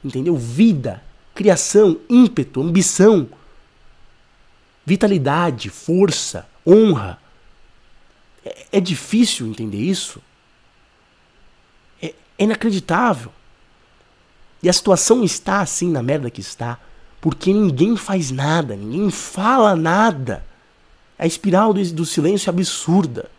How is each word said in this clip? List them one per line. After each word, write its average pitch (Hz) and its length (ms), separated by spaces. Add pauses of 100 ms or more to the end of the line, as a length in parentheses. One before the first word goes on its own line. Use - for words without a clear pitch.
Entendeu? 143 320
Vida! 123 640 (300)
Criação, 196 720
ímpeto, 190 540
ambição. 175 640 (1600)
Vitalidade, 160 880
força, - 760 (180)
honra. 165 540 (1300)
É, - 280
é 202 60
difícil 180 680
entender 104 320
isso. - 420 (1800)
É, 165 140 (240)
é 196 60
inacreditável. 185 880 (1300)
E 175 80
a 180 40
situação 214 500
está 196 380
assim 175 280
na 139 140
merda 135 260
que 131 120
está, 120 380 (400)
porque - 320
ninguém 202 460
faz 180 320
nada, 139 460
ninguém 123 340
fala 214 680
nada. 160 680 (720)
A - 80
espiral 196 480
do, 180 200
do 160 120
silêncio 180 420
é 185 40
absurda. 170 760 (120)